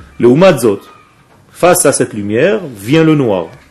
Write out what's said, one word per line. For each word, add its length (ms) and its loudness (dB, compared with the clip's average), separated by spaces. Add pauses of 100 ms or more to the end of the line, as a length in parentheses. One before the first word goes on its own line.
(180)
Le 100 2
Umadzot, 520 2 (720)
face 320 0
à 80 2
cette 220 -4
lumière, 500 -2
vient 400 -2
le 100 2
noir. 340 -2 (220)